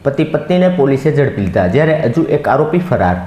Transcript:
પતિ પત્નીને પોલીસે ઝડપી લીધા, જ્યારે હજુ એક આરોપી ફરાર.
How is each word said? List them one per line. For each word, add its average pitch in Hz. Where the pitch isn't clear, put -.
પતિ 147
પત્નીને 180
પોલીસે 139
ઝડપી 135
લીધા, 92
જ્યારે 151
હજુ 120
એક -
આરોપી 151
ફરાર. 90